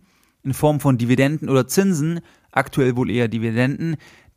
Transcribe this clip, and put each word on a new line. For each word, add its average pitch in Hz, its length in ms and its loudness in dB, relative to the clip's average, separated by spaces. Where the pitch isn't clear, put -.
in 135 100 -4
Form 151 260 0
von 131 180 2
Dividenden 135 520 0
oder 131 180 2
Zinsen, 170 520 0
aktuell 131 460 0
wohl 123 140 -2
eher 120 160 0
Dividenden, 117 680 -2